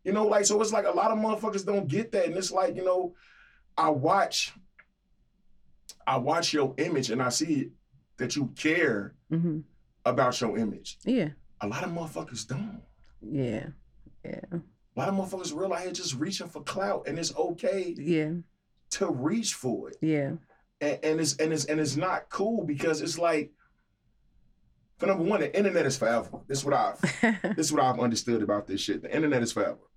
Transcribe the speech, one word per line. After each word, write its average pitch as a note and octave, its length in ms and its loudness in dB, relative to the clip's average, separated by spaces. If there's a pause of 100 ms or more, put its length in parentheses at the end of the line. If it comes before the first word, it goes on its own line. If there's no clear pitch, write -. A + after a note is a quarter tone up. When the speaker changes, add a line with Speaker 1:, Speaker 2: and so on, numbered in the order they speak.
Speaker 1:
You F#3+ 100 0
know, G#3+ 120 4
like, G#3 200 4
so G#3 160 4
it's G#3+ 100 2
like G3+ 140 2
a F3 60 2
lot G3+ 200 2
of A3 60 0
motherfuckers G#3+ 480 -2
don't G3 220 0
get G3 260 -2
that. F#3+ 140 2
And E3 80 -4
it's F#3+ 160 -2
like, F#3 240 0
you F#3 100 -6
know, F3+ 280 2 (640)
I D#3 120 4
watch, E3 640 2 (1500)
I C3+ 100 2
watch D3+ 360 0
your C3+ 240 2
image D3+ 340 0
and B2+ 100 0
I D3 80 2
see D#3 420 0 (460)
that B2 180 -4
you C3+ 200 -2
care D3+ 600 2 (160)
Speaker 2:
Mm-hmm. E3 280 0 (460)
Speaker 1:
about B2 360 2
your G#2+ 160 0
image. G#2 480 -4
Speaker 2:
Yeah. G#3 240 2 (320)
Speaker 1:
A G2+ 60 -4
lot C3 160 -4
of E3+ 80 -6
motherfuckers D#3 560 -8
don't. G3+ 340 -6 (400)
Speaker 2:
Yeah. B2+ 460 -4 (580)
Yeah. - 160 -10 (100)
Speaker 1:
A - 480 -10
lot D#3+ 80 -2
of G3 80 0
motherfuckers F#3 420 -4
real F#3 140 -2
out F3 100 -2
here F#3 100 -6
just D3 240 -6
reaching F3 340 -4
for D3 140 -14
clout, G3 440 -2
and D#3+ 100 -4
it's E3 180 -4
okay F3 600 -2
Speaker 2:
Yeah. D#3 340 2 (600)
Speaker 1:
to F3 180 0
reach E3 440 0
for - 360 -4
it. - 120 -16
Speaker 2:
Yeah. D3+ 320 2 (480)
Speaker 1:
And, D3 200 0
and D#3 200 2
it's, C3+ 160 2
and D#3+ 160 2
it's, D3 120 0
and D#3 140 0
it's C#3 160 0
not F3+ 340 -2
cool G#3 360 -2
because D3+ 360 0
it's D#3+ 160 -4
like, E3 340 2 (1500)
for F#3 100 0
number F#3 160 2
one, G3 160 2
the C#3+ 180 0
internet F3+ 280 4
is C3+ 120 0
forever. A#2 320 2 (180)
This C3+ 120 -2
is - 60 -6
what C#3+ 80 2
I've, - 280 2
Speaker 2:
<laughs> G3+ 540 0
Speaker 1:
this D#3 120 0
is D3+ 60 0
what C#3+ 80 4
I've B2 180 4
understood A#2 440 0
about G2+ 240 0
this F#2+ 140 -4
shit. F#2+ 200 -2
The - 140 -6
internet D3 260 4
is A#2 120 0
forever. - 260 -2 (180)